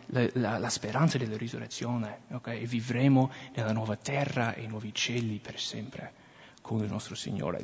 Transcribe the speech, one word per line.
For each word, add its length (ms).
la, 260
la, 260
la 120
speranza 460
della 200
risurrezione, 840
ok? 160
E 180
vivremo 640
nella 180
nuova 220
terra 600
e 80
i 40
nuovi 260
cieli 460
per 220
sempre 520
con 220
il 60
nostro 260
Signore. 480